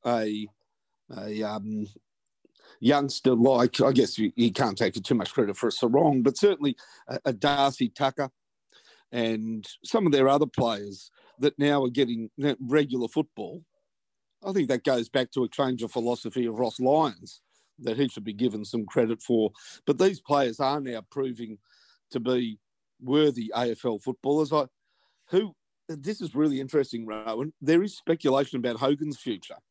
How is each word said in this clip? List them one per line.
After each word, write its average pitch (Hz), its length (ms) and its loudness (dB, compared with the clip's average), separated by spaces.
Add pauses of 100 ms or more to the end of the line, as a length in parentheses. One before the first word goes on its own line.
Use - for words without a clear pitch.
a, 107 420 -2 (680)
a, 107 260 -8
um, 107 440 -6 (920)
youngster 135 540 2
like, 123 460 4
I 131 140 6
guess 127 260 2
you, 107 160 0
you 117 160 4
can't 104 260 -2
take 110 240 0
too 107 140 0
much 107 180 -2
credit 101 220 0
for 117 140 -2
a - 20 -4
Sarong, 131 520 2
but 131 140 2
certainly 147 380 2 (320)
a, 127 180 -6
a 135 80 0
Darcy 139 560 2
Tucker 135 400 -2 (840)
and 113 540 -4 (180)
some 214 220 0
of 160 60 4
their 135 160 6
other 143 180 4
players 104 640 -4 (300)
that 143 180 0
now 143 280 2
are 123 40 0
getting 120 400 -2 (300)
regular 127 480 0
football? 156 560 -6 (840)
I 190 60 -6
think 185 160 0
that 123 160 -2
goes 127 240 0
back 131 240 -2
to 131 120 0
a 117 60 -2
change 127 340 -2
of 113 80 -8
philosophy 120 540 -4
of 113 140 -6
Ross 120 200 -2
Lyons 131 640 0 (380)
that 120 180 -4
he 139 100 2
should 117 160 -10
be 107 100 -8
given 107 320 -2
some 107 220 -6
credit 113 340 -2
for. 110 300 2 (340)
But - 140 0
these 190 200 2
players 135 400 0
are 143 220 0
now 120 200 -8 (100)
proving 117 480 -8 (500)
to 127 100 -4
be 120 400 -2 (400)
worthy 127 560 0
A 120 160 0
F 110 140 -8
L 110 140 -2
footballers. 139 520 -2
I, 147 140 0 (640)
who, 190 260 0 (320)
this 160 340 -8
is 151 120 -8
really 143 260 0
interesting, 135 460 -2
Rowan. 110 560 -8
There 165 220 4
is 202 120 -6
speculation 139 640 0
about 120 200 -2
Hogan's 143 420 -2
future - 380 -10 (140)